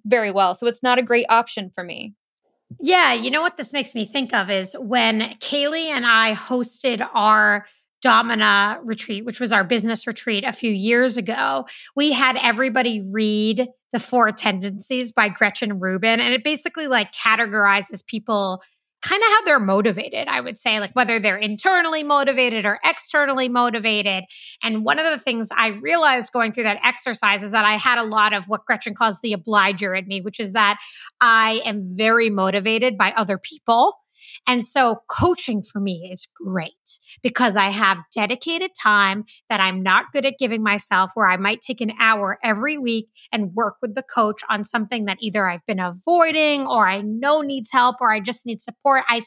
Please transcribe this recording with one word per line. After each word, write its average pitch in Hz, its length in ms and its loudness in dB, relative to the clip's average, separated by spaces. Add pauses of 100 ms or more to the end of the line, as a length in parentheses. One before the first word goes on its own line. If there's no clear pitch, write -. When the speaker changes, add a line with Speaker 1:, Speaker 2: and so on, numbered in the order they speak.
Speaker 1:
very 214 260 2
well, 190 240 2
so 233 120 -4
it's 240 160 -4
not 247 160 4
a 254 40 2
great 240 280 2
option 226 400 0
for 185 120 -10
me. 180 300 -12 (680)
Speaker 2:
Yeah, 320 340 4
you 240 160 -4
know 302 100 0
what 339 160 -2
this - 160 -10
makes 277 220 -6
me 226 100 -4
think 262 300 -6
of 196 160 0
is 190 280 -4
when 226 420 0 (180)
Kaylee 302 480 -2
and 277 180 -4
I 226 300 4
hosted 240 680 -4 (120)
our 214 500 4 (380)
Domina 220 800 4
retreat, 220 420 -8
which 233 160 -10
was 233 120 -2
our 202 120 4
business 220 420 -2
retreat 220 380 -4
a 247 80 -4
few 233 180 -4
years 226 460 2
ago, 240 480 -2 (320)
we 294 160 2
had 254 300 2
everybody 233 580 0 (100)
read 214 580 0 (260)
The 240 60 -2
Four 233 320 2
Tendencies 202 800 -4
by 208 180 2
Gretchen 202 500 -2
Rubin. 190 400 0
And 247 140 0
it 226 100 -2
basically, 302 440 -4
like, 226 260 0
categorizes 208 920 0
people 202 580 -4 (400)
kind 392 180 -2
of 453 100 4
how 427 120 4
they're 311 160 4
motivated, 202 720 0
I - 120 0
would 233 200 -8
say, 214 180 0
like, 202 160 -6
whether 233 240 2
they're 202 180 0
internally 311 680 0
motivated 262 600 2
or 208 200 0
externally 277 640 0
motivated. 220 720 0 (400)
And 220 220 -2
one 277 160 2
of 311 40 0
the 311 140 0
things 226 320 -4
I 226 200 0
realized 269 640 0
going 226 200 0
through 240 120 -4
that 208 200 0
exercise 220 580 0
is 208 80 -8
that 214 140 2
I 214 120 4
had 240 220 2
a 233 60 0
lot 214 280 2
of 190 160 -4
what 208 160 -4
Gretchen 220 300 -4
calls 220 260 0
the 226 120 -4
obliger 196 600 0
in 190 140 -4
me, 196 140 -6
which 202 180 -10
is 202 140 -6
that 208 260 2 (420)
I 226 440 4
am 208 180 -4
very 220 480 2
motivated 202 680 0
by 196 200 2
other 196 220 -2
people. 277 560 2 (520)
And 247 180 0
so 233 440 2
coaching 269 540 0
for - 180 -8
me 185 300 -6
is 185 240 -14
great 185 380 -6 (500)
because 240 340 0
I 196 100 4
have 196 320 0 (160)
dedicated 320 560 -4 (100)
time 202 440 2 (240)
that 202 120 -2
I'm 190 220 -2
not 190 300 2
good 285 140 -2
at 269 120 -4
giving 226 240 -2
myself, 202 520 0
where 185 140 2
I 185 80 2
might 202 240 -2
take 247 200 -8
an 214 200 -4
hour 208 420 2
every 240 360 -2
week 226 300 -4 (220)
and 202 240 -4
work 208 280 -4
with 220 120 -6
the 262 80 -8
coach 214 460 -2
on 208 160 -2
something 220 420 -4
that 190 140 -4
either 202 260 -2
I've 175 200 -4
been 190 140 -4
avoiding 302 880 2
or 233 200 2
I 196 160 0
know 254 400 0
needs 269 280 -8
help 247 300 2
or 233 120 2
I 214 80 0
just 233 260 -8
need 226 140 -10
support. 262 480 0
I, 233 180 0